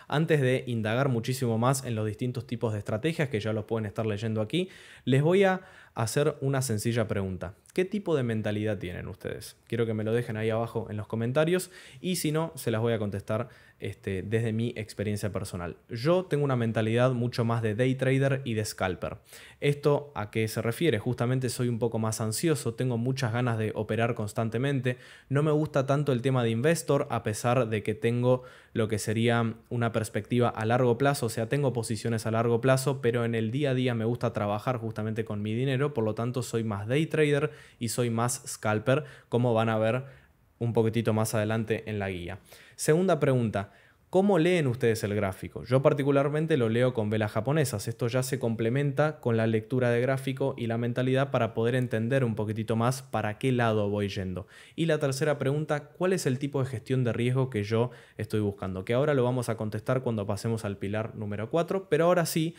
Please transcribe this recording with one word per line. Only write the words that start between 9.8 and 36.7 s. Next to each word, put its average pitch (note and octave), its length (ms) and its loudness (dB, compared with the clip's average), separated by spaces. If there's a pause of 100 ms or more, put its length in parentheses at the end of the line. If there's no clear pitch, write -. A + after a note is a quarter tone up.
que A2+ 100 -2
me G#2+ 100 -2
lo A2 80 0
dejen A#2+ 240 0
ahí A2 120 0
abajo A2+ 420 -2
en G#2+ 60 -6
los G#2+ 100 -8
comentarios D3+ 640 0 (300)
y F3 160 -2
si D3+ 160 -2
no, D#3+ 220 -2
se - 160 -4
las A2 100 0
voy A#2 140 2
a G#2+ 40 0
contestar, G#2 500 -4 (300)
este, G2 440 -6
desde A2+ 300 0
mi A#2 240 -2
experiencia G#2 560 -4
personal. F#2 440 -6 (120)
Yo E3 380 0
tengo D3 180 0
una C3+ 100 2
mentalidad A2+ 580 2
mucho A#2+ 320 0
más A#2 180 0
de G#2+ 120 0
day B2+ 200 2
trader C3+ 500 2
y A2+ 100 -2
de G#2+ 100 -2
scalper. - 520 -4 (440)
¿Esto C#3+ 540 0
a G#2 160 -6
qué A2 180 0
se A2 140 -4
refiere? A#2 360 0
Justamente B2 500 -2
soy A#2+ 200 -2
un A#2 100 -2
poco A#2 200 0
más A2 220 -2
ansioso, A#2+ 540 0
tengo B2+ 220 -2
muchas B2 360 -2
ganas A#2+ 260 0
de A2 160 -2
operar A2+ 400 0
constantemente, B2 840 -2 (300)
no C#3 140 2
me D#3 80 2
gusta D3+ 340 2
tanto C#3 280 2
el A#2+ 100 0
tema C3 220 2
de A2+ 60 2
investor C#3+ 600 2
a A#2 120 -2
pesar A#2+ 460 2
de A2 140 0
que G#2+ 120 -2
tengo B2 500 2 (280)
lo A2 140 0
que G2+ 120 -2
sería A2+ 560 2 (140)
una A#2 240 -2
perspectiva A#2 560 0
a A2 160 -4
largo A#2+ 320 4
plazo, C#3 300 2
o - 40 0
sea, A2+ 180 -4
tengo C#3+ 240 0
posiciones A2+ 540 -4
a A2 40 -2
largo A#2 300 2
plazo, C3 400 2
pero A#2 240 2
en A#2 100 -2
el A2+ 160 0
día C#3 200 0
a C3 40 0
día B2+ 200 0
me A2+ 100 -2
gusta A#2 280 0
trabajar G#2+ 440 -2
justamente A2 480 -4
con G#2 180 -6
mi G#2+ 120 -2
dinero, C3+ 380 0
por A2+ 120 -2
lo G#2+ 100 0
tanto B2 280 -4
soy A2+ 200 -4
más G#2 240 -4